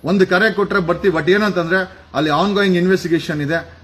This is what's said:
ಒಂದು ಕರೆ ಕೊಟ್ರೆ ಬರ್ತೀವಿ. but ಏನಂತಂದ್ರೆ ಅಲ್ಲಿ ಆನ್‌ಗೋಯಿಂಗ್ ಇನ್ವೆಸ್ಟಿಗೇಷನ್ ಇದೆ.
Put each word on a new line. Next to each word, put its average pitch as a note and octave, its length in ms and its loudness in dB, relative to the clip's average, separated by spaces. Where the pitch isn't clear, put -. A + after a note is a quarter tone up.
ಒಂದು F#3 220 2
ಕರೆ G3 260 2
ಕೊಟ್ರೆ G3 260 -2
ಬರ್ತೀವಿ. E3+ 400 0
but D#3 120 0
ಏನಂತಂದ್ರೆ F#3 640 0
ಅಲ್ಲಿ D#3 160 0
ಆನ್‌ಗೋಯಿಂಗ್ F#3+ 460 2
ಇನ್ವೆಸ್ಟಿಗೇಷನ್ E3+ 680 0
ಇದೆ. D#3+ 300 -4